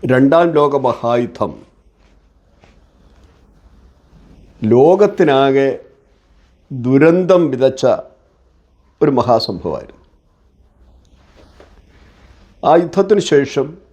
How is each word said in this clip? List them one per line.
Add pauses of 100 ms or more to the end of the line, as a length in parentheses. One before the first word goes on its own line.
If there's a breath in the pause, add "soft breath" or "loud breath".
(120)
രണ്ടാം
ലോക (100)
മഹായുദ്ധം (3000)
ലോകത്തിനാകെ (1000)
ദുരന്തം (100)
വിതച്ച (1160)
ഒരു
മഹാസംഭവമായിരുന്നു. (2500 soft breath)
ആ
യുദ്ധത്തിന്
ശേഷം (260)